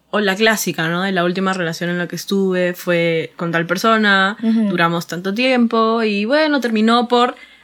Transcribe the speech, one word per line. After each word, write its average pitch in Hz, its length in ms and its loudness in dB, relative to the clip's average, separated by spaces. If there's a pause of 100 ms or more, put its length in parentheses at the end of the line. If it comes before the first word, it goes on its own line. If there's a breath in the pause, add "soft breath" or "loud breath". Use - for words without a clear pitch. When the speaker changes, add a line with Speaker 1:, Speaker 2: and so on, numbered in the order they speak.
(120)
Speaker 1:
o 208 100 -2
la 190 140 0
clásica, 190 520 0
¿no? 175 160 -2
De 196 80 -2
la 175 140 0
última 190 280 -2
relación 170 360 -4
en 175 80 -4
la 175 100 -4
que 175 80 -10
estuve 185 580 -2
fue 170 640 -2
con 170 160 -4
tal 165 140 0
persona, 202 760 2
Speaker 2:
Ujú. 220 280 0
Speaker 1:
duramos 170 380 0
tanto 180 260 -6
tiempo 233 720 2
y 208 220 -2
bueno, 294 360 2
terminó 233 480 2
por, 247 260 2 (280 loud breath)